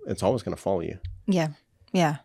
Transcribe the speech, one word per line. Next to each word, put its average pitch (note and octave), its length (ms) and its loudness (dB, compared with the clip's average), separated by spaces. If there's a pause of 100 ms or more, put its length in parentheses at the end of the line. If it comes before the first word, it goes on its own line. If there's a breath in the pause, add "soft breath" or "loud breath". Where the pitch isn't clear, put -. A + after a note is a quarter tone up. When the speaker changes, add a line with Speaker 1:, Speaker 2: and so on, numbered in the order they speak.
Speaker 1:
it's - 160 -4
always G#2 180 4
gonna F2 160 -6
follow F#2 240 0
you. F#2+ 160 -6 (300)
Speaker 2:
Yeah. E3+ 220 2 (440)
Yeah. D#3 300 2